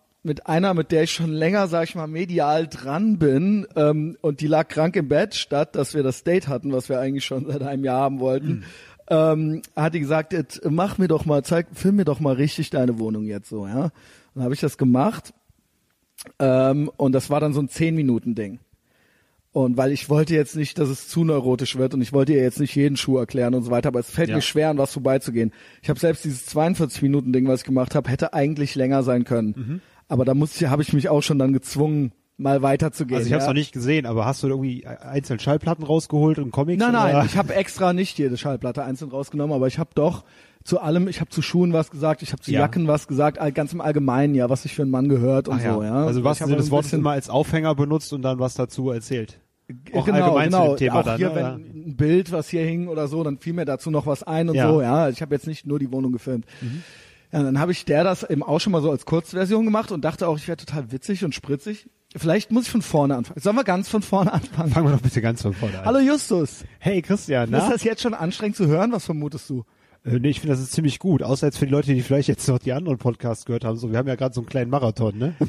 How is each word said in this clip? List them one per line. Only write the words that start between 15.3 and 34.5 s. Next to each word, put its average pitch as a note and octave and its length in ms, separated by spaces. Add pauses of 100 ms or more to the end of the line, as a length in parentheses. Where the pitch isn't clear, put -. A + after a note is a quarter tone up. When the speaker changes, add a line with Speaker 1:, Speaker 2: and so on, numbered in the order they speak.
Speaker 1:
ähm, C3+ 580
und C3+ 160
das C3 180
war D3 80
dann D3+ 140
so C#3 80
ein C#3 80
zehn E3 260
Minuten B2 400
Ding. G#2 240 (920)
Und B2+ 220
weil C3+ 160
ich - 160
wollte D3+ 280
jetzt D3+ 200
nicht, D3+ 220
dass D#3 100
es C3 220
zu E3 160
neurotisch B2+ 520
wird B2+ 180
und C3 60
ich A#2 120
wollte C#3 180
ihr C#3+ 100
jetzt B2+ 200
nicht C#3 140
jeden C#3+ 200
Schuh C3 220
erklären B2 380
und B2+ 80
so A#2+ 80
weiter, A#2+ 180
aber B2 100
es A#2+ 100
fällt E3 200
Speaker 2:
Ja. A2 60
Speaker 1:
mir D3 60
schwer, D#3 280
an D3 80
was C#3 160
vorbeizugehen. B2 580 (300)
Ich - 80
hab C#3+ 100
selbst D#3+ 240
dieses C3+ 220
zweiundvierzig D#3+ 560
Minuten C#3 320
Ding, B2+ 160
was C3 120
ich - 40
gemacht B2+ 300
hab, C#3+ 120
hätte B2+ 260
eigentlich D3 420
länger C3+ 280
sein B2 220
können. A2 320
Speaker 2:
Mhm. C3 240 (260)
Speaker 1:
Aber B2+ 180
da C3 80
musste D3+ 320
ich, B2+ 60
hab C#3+ 80
ich D3+ 140
mich C#3+ 160
auch D3 120
schon D3 180
dann C3 120
gezwungen, C#3+ 600 (240)
mal C#3 240
weiterzugehen, C3+ 560
Speaker 2:
Also A#2 100
ich A#2+ 60
hab's D3+ 100
Speaker 1:
ja. - 60
Speaker 2:
noch C3 40
nicht D3 200
gesehen, C3 320
aber A2+ 200
hast C#3 160
du C#3 60
irgendwie C3+ 400